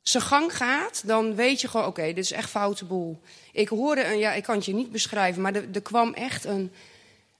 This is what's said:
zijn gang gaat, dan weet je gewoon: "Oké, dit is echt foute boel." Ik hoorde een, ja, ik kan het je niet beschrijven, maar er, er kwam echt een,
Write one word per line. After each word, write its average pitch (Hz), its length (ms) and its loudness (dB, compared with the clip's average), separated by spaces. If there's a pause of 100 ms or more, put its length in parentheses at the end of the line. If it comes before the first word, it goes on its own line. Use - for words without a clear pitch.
zijn - 200 2
gang 302 340 2
gaat, 285 500 0
dan 220 280 2
weet 247 260 2
je 254 80 -2
gewoon: 226 180 0
"Oké, 170 200 -2
dit 170 180 -2
is - 80 -4
echt - 180 -6
foute 202 340 -2
boel." 170 360 -6 (320)
Ik 208 160 2
hoorde 262 360 2
een, 208 140 0
ja, 208 140 2
ik 208 100 -2
kan 233 120 0
het 202 100 0
je 190 100 -2
niet 240 180 -2
beschrijven, 190 500 0
maar 196 120 0
er, 202 180 -4
er 202 100 -4
kwam 233 320 2
echt 247 300 -6
een, 196 280 -2 (680)